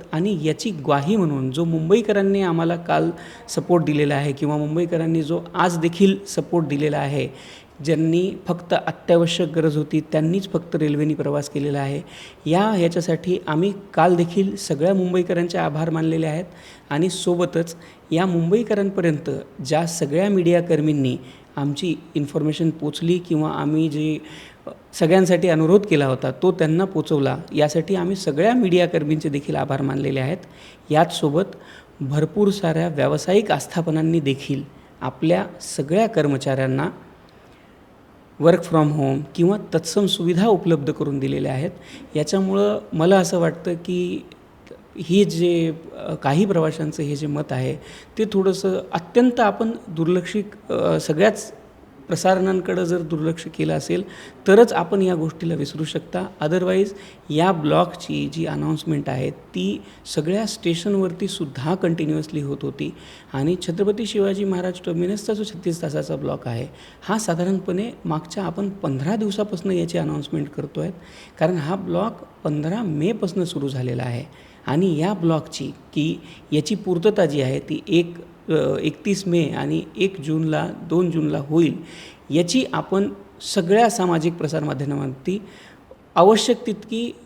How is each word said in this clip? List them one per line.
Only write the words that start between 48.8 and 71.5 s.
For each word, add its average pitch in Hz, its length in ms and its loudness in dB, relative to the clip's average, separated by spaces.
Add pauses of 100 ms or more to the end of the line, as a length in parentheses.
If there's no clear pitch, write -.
अत्यंत 240 480 2
आपण 226 320 2 (160)
दुर्लक्षित, 175 840 -2
अ, 160 280 2
सगळ्याच 185 540 0 (540)
प्रसारणांकडं 185 760 0
जर 170 180 0
दुर्लक्ष 160 540 -4
केलं 156 180 0
असेल 170 300 -2 (440)
तरच 214 260 8
आपण 175 280 0
या 185 140 2
गोष्टीला 165 400 -4
विसरू 151 280 -6
शकता. 175 420 -6 (160)
Otherwise 180 480 2 (400)
या 160 220 4
ब्लॉकची 151 800 0
जी 165 120 -4
अनाउन्समेंट 151 640 -2
आहे 135 200 -2
ती 185 520 -6 (340)
सगळ्या 185 300 0
स्टेशनवरती 190 800 -2
सुद्धा 151 480 -4
कंटिन्युअसली 156 680 -2
होत 139 200 -6
होती 139 340 -8 (380)
आणि 147 280 0
छत्रपती 202 440 -2
शिवाजी 196 380 0
महाराज 185 300 -2 (120)
टर्मिनसचा 180 480 -2
जो 208 100 -4
छत्तीस 170 380 -6
तासाचा 151 340 -4
ब्लॉक 143 320 -6
आहे 120 200 -6 (340)
हा 214 160 -2
साधारणपणे 190 760 -2 (140)
मागच्या 160 380 -6
आपण 185 260 -4
पंधरा 151 460 -4
दिवसापासून 202 560 -2
याची 170 260 -2
अनाउन्समेंट 151 520 -4
करतो 147 320 -8
आहे, 175 100 -4 (480)
कारण 170 160 2